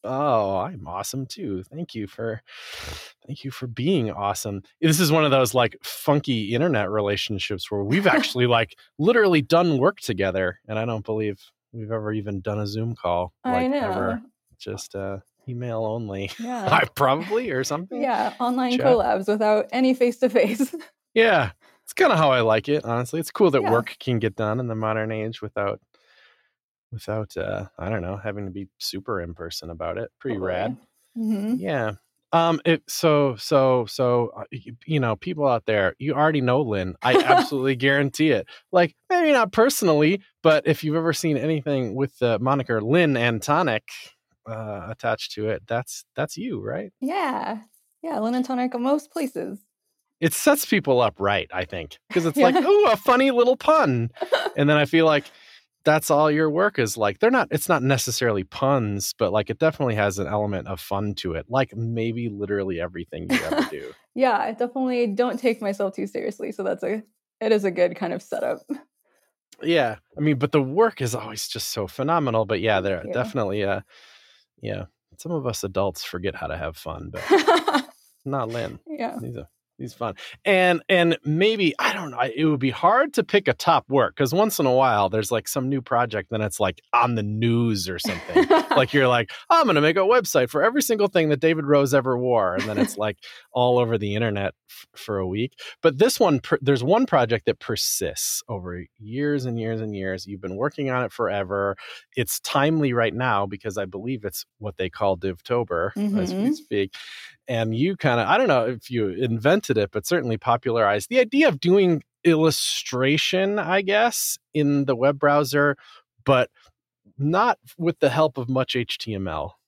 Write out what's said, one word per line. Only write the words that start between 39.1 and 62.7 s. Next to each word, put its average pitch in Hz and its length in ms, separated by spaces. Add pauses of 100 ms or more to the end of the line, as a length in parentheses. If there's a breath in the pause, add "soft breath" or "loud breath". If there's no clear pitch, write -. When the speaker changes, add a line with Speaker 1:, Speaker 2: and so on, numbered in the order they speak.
Speaker 1:
not 233 220
personally, 190 680 (220 soft breath)
but 156 240
if - 160
you've 151 140
ever 165 160
seen 151 240
anything 135 580
with 135 240
the 117 220
moniker 127 400
Lynn 143 360
and 117 240
Tonic, 147 440 (640)
uh, 107 400
attached 110 460
to 107 140
it, 98 200
that's, - 360 (120)
that's 147 200
you, 180 240
right? 156 400
Speaker 2:
Yeah. 277 580 (440)
Yeah, 320 160
Lynn 233 160
and 254 100
Tonic 254 320
most 269 360
places. 254 480 (580)
Speaker 1:
It 160 160
sets - 320
people 143 340
up 110 200
right, 101 340
I 92 100
think, 85 340 (140)
'cause 165 140
it's 156 100
Speaker 2:
<laughs> - 0
Yeah. 269 120
Speaker 1:
like, 269 80
"Ooh, 381 300
a 220 100
funny 262 340
little 240 260
pun." 135 540 (100)
Speaker 2:
<laughs> - 360
Speaker 1:
And 143 120
then 151 80
I 147 100
feel 165 200
like 147 240 (520 loud breath)
that's 156 280
all 151 200
your 156 200
work 185 280
is 113 200
like. 104 220
They're 226 100
not, 247 200
it's - 160
not 156 160
necessarily 120 600
puns, 113 760
but, 95 140
like, 107 160
it 113 100
definitely 147 360
has 101 240
an 95 80
element 104 420
of 98 100
fun 101 380
to 87 160
it, 80 160
like 127 260
maybe 117 540
literally 101 500